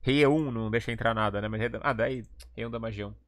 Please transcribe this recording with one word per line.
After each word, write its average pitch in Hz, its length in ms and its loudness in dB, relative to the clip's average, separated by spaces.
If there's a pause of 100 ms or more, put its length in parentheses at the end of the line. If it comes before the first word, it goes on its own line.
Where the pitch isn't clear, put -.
Rei 139 220 4
E 143 40 8
um 147 240 4
não 113 180 -2
deixa 117 220 -2
entrar 113 240 0
nada, 104 260 2
né? 107 60 -4
Mas 107 140 -2
rei, 117 100 0 (100)
ah, 139 120 0
daí 120 340 -2 (300)
rei 113 100 -6
um, 117 40 -8
dama 113 200 -6
G 101 140 -8
um. 104 100 -10 (140)